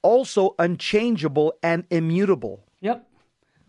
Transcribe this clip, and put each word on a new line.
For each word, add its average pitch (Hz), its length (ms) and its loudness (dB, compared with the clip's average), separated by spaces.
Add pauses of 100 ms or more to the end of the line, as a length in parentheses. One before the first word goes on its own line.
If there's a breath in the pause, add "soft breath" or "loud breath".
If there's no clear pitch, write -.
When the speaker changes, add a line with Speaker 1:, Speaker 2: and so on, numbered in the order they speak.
Speaker 1:
also 208 560 2
unchangeable 170 1040 0
and 170 260 -2
immutable. 165 760 -2 (160)
Speaker 2:
Yep. 233 260 -6 (640)